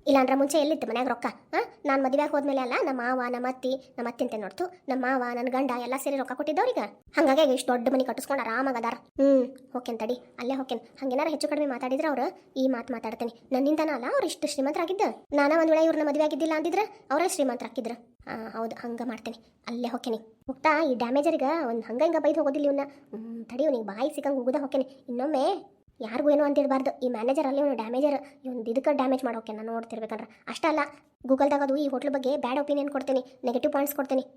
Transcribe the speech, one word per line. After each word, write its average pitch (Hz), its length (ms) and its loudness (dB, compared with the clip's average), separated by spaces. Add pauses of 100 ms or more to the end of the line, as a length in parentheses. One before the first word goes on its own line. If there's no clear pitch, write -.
ಇಲ್ಲಾಂದ್ರೆ 269 280 6
ಮುಂಚೆ 277 240 4
ಎಲ್ಲಿತ್ತು 294 280 0
ಮನ್ಯಾಗ 233 220 -2
ರೊಕ್ಕ? 240 180 -2
ಆ, - 300 -8 (300)
ನಾನು 277 160 4
ಮದುವೆ 262 200 2
ಹೋದ್ಮೇಲೆ 285 380 0
ಅಲ್ಲ 247 120 -4 (120)
ನಮ್ಮ 269 160 -2
ಮಾವ, 247 280 0
ನಮ್ಮ 247 200 -4
ಅತ್ತಿ, 262 500 -4
ನಮ್ಮ 240 100 -4
ಅತ್ತಿ 247 160 -2
ಅಂತ - 140 -4
ನೋಡ್ತು, 214 260 -6 (240)
ನಮ್ಮ 262 180 -2
ಮಾವ, 262 160 2 (120)
ನನ್ನ 240 160 -4
ಗಂಡ 254 200 0 (120)
ಎಲ್ಲ 240 140 -4
ಸೇರಿ 277 200 -2
ರೊಕ್ಕ 254 160 -4
ಕೊಟ್ಟಿದ್ದವ್ರಿಗೆ. 311 720 -2 (120)
ಹಂಗಾಗಿ 285 380 6
ಇಷ್ಟು 254 180 0
ದೊಡ್ಡ 240 160 0
ಮನೆ 262 160 2
ಕಟ್ಟಿಸ್ಕೊಂಡು 262 380 -4
ಆರಾಮಾಗಿ 247 340 -2
ಅದಾರ. 233 180 -2 (280)
ಹ್ಮ್, 269 240 6 (260)
ಹೋಕೇನ್ 247 260 -6
ತಡಿ, 226 160 -2
ಅಲ್ಲೇ 247 400 -6
ಹೋಕೇನ್. 262 260 -4
ಹಂಗೇನಾರ 269 480 -2
ಹೆಚ್ಚು 294 200 -2
ಕಡಿಮೆ 294 180 -2
ಮಾತಾಡಿದ್ರೆ 262 420 -2
ಅವ್ರು 277 480 -4
ಈ 262 120 2
ಮಾತು 240 240 -4
ಮಾತಾಡ್ತೇನೆ. 233 600 -8
ನನ್ನಿಂದನ 302 420 2
ಅಲ್ಲ 240 100 -6
ಅವ್ರು 440 220 0
ಇಷ್ಟು - 220 -4
ಶ್ರೀಮಂತರಾಗಿದ್ದ. 330 520 -2 (320)
ನಾನ 285 280 4
ಒಂದ್ 320 100 4
ವೇಳೆ 320 140 6
ಇವ್ರನ್ನ 302 240 2
ಮದುವೆ 294 160 2
ಆಗಿದ್ದಿಲ್ಲ 311 320 0
ಅಂದಿದ್ರೆ 349 540 -2
ಅವರೇ 320 180 2
ಶ್ರೀಮಂತರಾಗಿದ್ರು. 240 1000 -4
ಆ, 220 320 -10
ಹೌದು, 226 180 -6
ಹಂಗ 233 280 -8
ಮಾಡ್ತೇನೆ. - 640 -12
ಅಲ್ಲೇ 240 200 -4
ಹೋಕೇನಿ. 233 280 -4
ಹೋಗ್ತಾ 294 680 0
ಈ 269 100 2
ಡ್ಯಾಮೇಜರ್ಗೆ 285 720 0
ಒಂದ್ 233 200 -4
ಹಂಗ 247 200 -2
ಹಿಂಗ 320 140 2
ಬೈದು 302 220 2
ಹೋಗೋದಿಲ್ಲ 285 260 2
ಇವ್ನ. 277 140 2 (340)
ಹ್ಮ್, 226 300 -10
ತಡಿ, 247 180 -4
ಇವ್ನಿಗೆ 269 220 0
ಬಾಯಿ 214 300 -2
ಸಿಕ್ಕಂಗ್ 277 260 -2
ಉಗುದ 254 200 0
ಹೋಕೇನಿ. 269 480 -2
ಇನ್ನೊಮ್ಮೆ 285 640 0 (280)
ಯಾರಿಗೂ 254 300 2
ಏನೋ 294 140 6
ಅಂತಿಡ್ಬಾರ್ದು. 269 640 2
ಈ - 20 2
ಮ್ಯಾನೇಜರ್ 247 380 0
ಅಲ್ಲಿ 277 140 0
ಇವ್ನು 285 140 2
ಡ್ಯಾಮೇಜರ್, 262 720 -2
ಇವ್ನು 247 180 -6
ಇದಕ್ಕೆ 262 280 0
ಡ್ಯಾಮೇಜ್ 262 320 2
ಮಾಡೋಕೆ 226 280 -6
ನಾನು 220 200 -8
ನೋಡ್ತಿರ್ಬೇಕಂದ್ರೆ. 226 760 -8
ಅಷ್ಟೇ 247 200 -2
ಅಲ್ಲ, 311 120 2 (460)
Google-ದಾಗ 277 360 4
ಅದು 269 140 2
ಈ 294 120 0
ಹೋಟ್ಲ್ 269 220 -2
ಬಗ್ಗೆ 269 260 0
ಬ್ಯಾಡ್ 269 240 -2
ಒಪಿನಿಯನ್ 285 300 0
ಕೊಡ್ತೀನಿ, 269 340 -2 (200)
ನೆಗೆಟಿವ್ 247 280 0
ಪಾಯಿಂಟ್ಸ್ 285 240 0
ಕೊಡ್ತೀನಿ, 262 300 -2 (100)